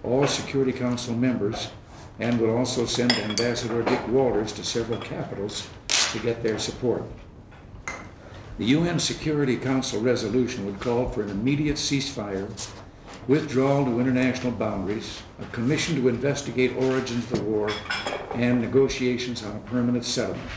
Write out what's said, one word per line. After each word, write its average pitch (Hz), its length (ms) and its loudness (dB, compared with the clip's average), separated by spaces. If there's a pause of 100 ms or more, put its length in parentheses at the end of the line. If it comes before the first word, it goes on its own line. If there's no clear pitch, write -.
all 131 240 4
Security 135 440 0
Council 120 440 -2
members 113 560 0 (480)
and 117 200 2
will 113 160 4
also 120 300 2
send 120 280 2
Ambassador 117 680 0
Dick 120 260 0
Walters 110 460 2
to - 100 -8
several 113 360 -2
capitals - 680 -6 (200)
to - 320 2
get 117 240 -2
their 110 160 2
support. - 440 0 (1600)
The 101 60 0
U 147 180 6
N 170 160 2
Security 147 580 0
Council 127 440 0
resolution 113 680 2
would 101 120 -6
call 123 300 2
for 107 140 -2
an 101 80 -4
immediate 143 460 2
ceasefire, 104 680 -2 (800)
withdrawal 139 580 4
to 120 140 2
international 127 520 2
boundaries, 104 720 -2 (180)
a 101 60 -10
commission 143 480 0
to 127 140 4
investigate 127 680 0
origins 120 560 0
of 113 80 0
the 101 60 -4
war, 107 260 0 (640)
and 120 260 4
negotiations 123 840 2
on 104 120 -6
a 104 60 -8
permanent 120 440 0
settlement. - 520 -2